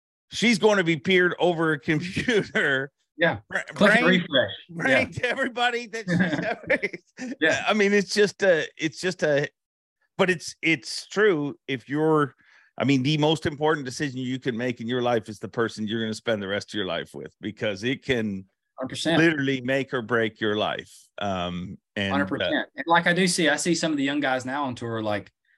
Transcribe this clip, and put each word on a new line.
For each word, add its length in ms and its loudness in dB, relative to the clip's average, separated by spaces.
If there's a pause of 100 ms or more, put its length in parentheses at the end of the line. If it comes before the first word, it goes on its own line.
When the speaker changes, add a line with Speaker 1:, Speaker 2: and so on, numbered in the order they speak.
(320)
Speaker 1:
She's 280 2
gonna 240 6
be 140 2
peered 420 4
over 340 2
a 60 -2
computer. 1120 0 (260)
Speaker 2:
Yeah. 220 0 (100)
Speaker 1:
Bra-, 140 -6 (100)
Speaker 2:
Click 220 6
and 100 4
Speaker 1:
brain, 160 4
Speaker 2:
refresh. 300 0 (180)
Speaker 1:
brain 200 -2
Speaker 2:
Yeah. 160 4 (140)
Speaker 1:
to 100 -2
everybody 580 -2
that 220 -10
she's 100 2
Speaker 2:
<laughs> 1000 -4 (100)
Speaker 1:
ever, 120 -10
Speaker 2:
Yeah. 260 2
Speaker 1:
I 60 2
mean, 200 4
it's 200 2
just 300 2
a, 220 4 (120)
it's 240 -4
just 220 -4
a, 260 2 (680)
but 120 4
it's, 320 -4
it's 460 -2
true. 480 2 (120)
If 220 -6
you're, 460 2 (420)
I 80 -2
mean, 180 4
the 140 2
most 280 2
important 400 0
decision 340 -6
you 200 -4
can 160 -4
make 240 -4
in 80 -8
your 140 -2
life 260 0
is 120 -12
the 100 -12
person 360 -4
you're 160 -4
gonna 120 -4
spend 280 -2
the 60 -6
rest 220 -4
of 80 -12
your 80 -2
life 280 -6
with, 280 -14
because 420 -6
it 220 -4
can 400 -2 (340)
Speaker 2:
Hundred 100 -8
percent. 300 -2
Speaker 1:
literally 420 2
make 320 -2
or 80 -2
break 380 -2
your 160 0
life. 360 -2 (280)
Um, 580 -4 (180)
and, 180 -2
uh, 40 0
Speaker 2:
Hundred 120 0
percent. 460 -2
And, 120 -10
like, 180 2
I 80 2
do 140 2
see, 220 0
I 60 2
see 200 0
some 160 0
of 60 0
the 60 -2
young 180 -2
guys 240 0
now 180 -4
on 120 -4
tour, 280 -6
like, 280 -4 (260)